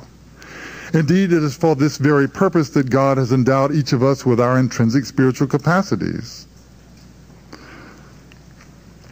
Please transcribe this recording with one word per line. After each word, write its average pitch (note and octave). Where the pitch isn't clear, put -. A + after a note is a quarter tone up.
Indeed, F3
it E3
is C#3+
for D#3+
this C3+
very C#3+
purpose F3
that C3+
God C3+
has B2+
endowed C3+
each D3
of B2
us C3+
with A#2+
our B2
intrinsic B2
spiritual C3
capacities. B2+